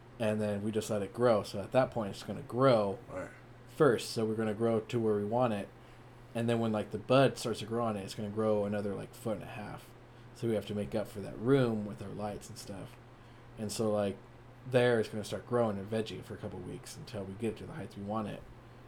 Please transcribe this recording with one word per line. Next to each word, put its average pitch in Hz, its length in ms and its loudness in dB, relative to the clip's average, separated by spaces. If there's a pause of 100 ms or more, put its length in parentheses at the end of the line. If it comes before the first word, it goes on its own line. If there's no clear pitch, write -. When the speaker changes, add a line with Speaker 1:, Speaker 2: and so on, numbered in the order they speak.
(200)
Speaker 1:
and 107 200 2
then 104 240 0
we 110 80 -2
just 104 180 -2
let 104 120 0
it 95 120 -6
grow. 117 300 6
So - 160 -8
at 95 140 -8
that 127 180 4
point, 104 200 -4
it's - 120 -10
gonna 107 200 -8
grow 113 560 4 (140)
Speaker 2:
Right. 92 140 -6 (480)
Speaker 1:
first. 127 360 4
So 113 120 0
we're 110 120 0
gonna 110 180 0
grow 113 260 2
to 117 200 -2
where 110 160 4
we 104 100 0
want 117 280 2
it. 101 140 -4 (680)
And 117 120 0
then 117 120 4
when, 113 120 2
like, 107 200 0
the 107 60 -4
bud 127 400 6
starts 113 220 -2
to 107 60 -8
grow 113 200 0
on 107 120 0
it, 95 60 -6
it's 101 100 -8
gonna 104 160 -6
grow 107 360 2
another, 101 280 -2
like, 80 200 -8
foot 107 220 -4
and 85 80 -8
a - 40 -12
half. 113 420 -12 (460)
So 117 120 -4
we 113 60 2
have 101 140 0
to 104 80 -4
make 104 200 -4
up 101 140 -2
for 104 120 -10
that - 180 -8
room 113 460 4
with 101 160 -10
our 98 80 -10
lights 104 380 -6
and 107 100 -14
stuff. 92 380 -12 (600)
And 110 140 -4
so, 110 200 0
like, 101 240 2 (540)
there 123 300 6
it's 104 100 0
gonna 107 160 -6
start 101 220 -6
growing 117 300 2
and 98 120 -6
vegging 113 340 -4
for 101 120 -12
a - 20 -10
couple 95 220 -8
weeks - 360 -10
until - 300 -8
we 95 80 -8
get 107 200 -2
it - 40 -12
to 98 80 -12
the 82 80 -10
heights 95 240 -10
we 101 60 -8
want 107 260 -2
it, - 120 -10 (460)